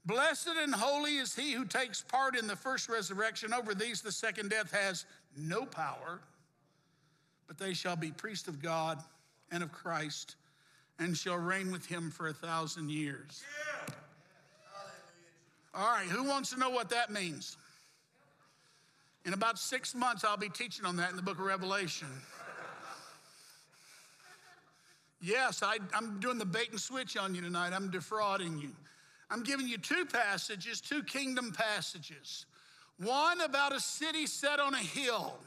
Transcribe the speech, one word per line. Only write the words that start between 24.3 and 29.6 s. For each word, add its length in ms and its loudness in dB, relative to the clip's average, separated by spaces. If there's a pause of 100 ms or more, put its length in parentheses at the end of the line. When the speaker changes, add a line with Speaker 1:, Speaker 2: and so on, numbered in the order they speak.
Speaker 1:
Yes, 400 2
I, 160 4 (160)
I'm 260 -2
doing 160 0
the 80 -2
bait 260 0
and 80 -6
switch 380 -4
on 180 0
you 60 -2
tonight. 320 0
I'm 180 -2
defrauding 680 0
you. 120 -6 (600)
I'm 120 -2
giving 240 0